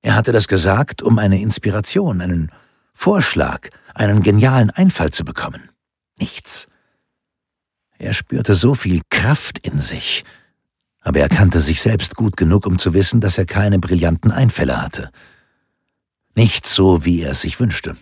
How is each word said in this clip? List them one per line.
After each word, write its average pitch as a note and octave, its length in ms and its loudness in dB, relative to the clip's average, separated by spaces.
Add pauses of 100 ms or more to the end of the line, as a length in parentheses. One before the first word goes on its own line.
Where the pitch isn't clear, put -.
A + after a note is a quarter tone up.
Er - 140 -2
hatte A#2 160 0
das A2+ 160 2
gesagt, F#2+ 540 0
um A2+ 180 0
eine G2 220 2
Inspiration, G#2+ 800 -2
einen E2+ 320 -4 (400)
Vorschlag, - 760 -2 (260)
einen G#2 300 2
genialen A2 460 4
Einfall E3 420 0
zu - 140 -4
bekommen. - 440 -12 (480)
Nichts. - 520 -6 (1300)
Er - 160 -6
spürte - 420 -2
so B2 200 4
viel F2+ 340 -2
Kraft - 500 -2
in - 220 -6
sich, - 420 -6 (800)
aber - 180 0
er C#2+ 80 4
kannte F2 320 4
sich D#2+ 220 0
selbst - 340 0
gut G#2+ 220 -2
genug, F2+ 280 2
um F#2 140 0
zu E2 140 -2
wissen, G2 260 2
dass G2+ 180 0
er F#2+ 80 0
keine G2+ 320 0
brillanten E2+ 540 0
Einfälle C2+ 500 0
hatte. - 300 -10 (1200)
Nicht A2 320 2
so, F2+ 380 4
wie E2+ 200 0
er C#2 80 -6
es - 100 -4
sich - 180 -6
wünschte. - 420 -4